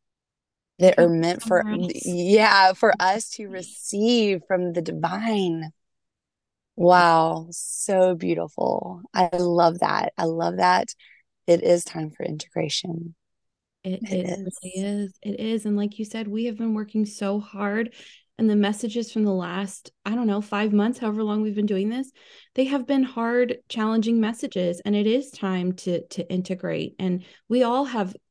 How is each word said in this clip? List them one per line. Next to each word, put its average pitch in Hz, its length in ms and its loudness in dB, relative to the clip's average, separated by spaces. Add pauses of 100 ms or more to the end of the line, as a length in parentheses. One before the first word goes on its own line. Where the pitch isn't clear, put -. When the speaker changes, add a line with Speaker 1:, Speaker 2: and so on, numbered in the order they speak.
(800)
Speaker 1:
that 180 180 8
are 175 100 8
Speaker 2:
Come 165 140 2
Speaker 1:
meant 170 220 0
for, 180 200 2
Speaker 2:
somewhere 214 100 -4
else. - 200 -4 (120)
Speaker 1:
yeah, 190 680 6
for 208 260 4
us 190 300 0
to 208 180 -12
receive 202 1000 0
from 180 260 0
the 175 80 -2
divine. 165 880 -2 (1040)
Wow, 165 760 4
so 185 640 0
beautiful. 170 840 -4 (120)
I 180 200 2
love 175 460 2
that. - 380 0
I 180 60 -2
love 165 340 -2
that. 180 300 2 (580)
It 170 180 4
is 175 200 4
time 156 260 -8
for - 140 -10
integration. 165 880 -6 (720)
Speaker 2:
It, 185 200 -6
Speaker 1:
It 196 100 -6
Speaker 2:
it 185 160 -2
Speaker 1:
is. 185 340 -8
Speaker 2:
really 185 120 -16
is. 202 380 -4 (100)
It 202 160 -8
is. 220 260 -4
And 208 100 0
like 208 240 -2
you 214 60 -8
said, 220 220 -10
we 220 180 -4
have 226 120 -6
been 226 160 -2
working 214 320 -2
so 208 340 -4
hard, 208 540 -4 (440)
and 220 120 2
the 208 60 4
messages 214 560 0
from 220 120 0
the 202 100 2
last, 185 580 -6 (140)
I 208 100 -2
don't 240 120 0
know, 202 140 0
five 208 320 -2
months, 214 240 2
however 214 260 -4
long 214 180 -2
we've 214 140 -4
been 208 120 0
doing 202 220 -2
this, 262 220 -6 (440)
they 262 100 2
have 262 220 -2
been 277 160 2
hard, 240 540 0 (120)
challenging 226 500 0
messages. 208 640 -2
And 208 120 0
it 208 100 2
is 247 240 0
time 185 440 -2
to, 175 340 -4
to - 240 -8
integrate. 185 680 -4
And 180 260 -2 (260)
we 247 140 2
all 262 220 0
have 220 300 -4 (160)